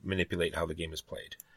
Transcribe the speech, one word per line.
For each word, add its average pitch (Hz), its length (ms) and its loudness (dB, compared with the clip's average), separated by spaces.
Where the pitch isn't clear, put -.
manipulate 87 500 2
how 82 120 2
the 80 80 -4
game 82 180 -4
is 78 100 -6
played. - 320 -10